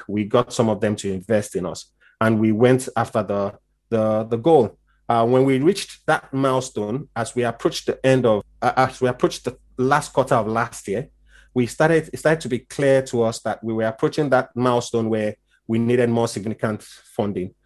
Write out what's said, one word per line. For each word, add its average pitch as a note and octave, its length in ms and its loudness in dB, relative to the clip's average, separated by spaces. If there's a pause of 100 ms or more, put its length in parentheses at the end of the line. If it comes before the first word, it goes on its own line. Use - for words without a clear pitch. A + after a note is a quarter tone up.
We G#2 160 -2
got A#2 300 0
some A2+ 160 2
of G2+ 100 -2
them G#2 160 0
to G2 180 -6
invest G#2 420 -4
in F2+ 120 -4
us, - 240 -12 (300)
and A2+ 180 2
we A2 120 2
went B2 440 4
after A2+ 260 -2
the, G2+ 380 -4 (300)
the, A2 340 0
the A#2 140 -4
goal. B2+ 420 4 (300)
Uh, A#2 160 4
when B2+ 200 4
we C3+ 140 2
reached - 460 -2
that - 280 -2
milestone, C3 840 -2
as A2+ 180 -6
we A#2+ 100 -2
approached A#2+ 420 -4
the - 200 -4
end C3 200 4
of, G#2+ 180 4 (180)
uh, A#2 140 0
as B2+ 240 0
we B2+ 80 0
approached - 380 -2
the A#2+ 120 -8 (200)
last C#3 340 0
quarter C3+ 240 0
of A2 120 0
last A2+ 400 -4
year, G#2 220 -6 (440)
we B2 120 0
started, D#3 460 2
it B2 60 -12
started D#3+ 240 0
to - 80 -8
be - 100 -4
clear C3+ 420 2
to A#2+ 220 -2
us A2+ 160 -2
that G#2+ 240 -6
we A2+ 100 -4
were A2 120 -2
approaching D3 440 -2
that B2+ 260 2
milestone A#2+ 540 0
where G#2+ 260 -2 (300)
we A2+ 140 -2
needed A#2+ 300 2
more A#2 180 0
significant G#2+ 560 -6
funding. G2 680 -8 (120)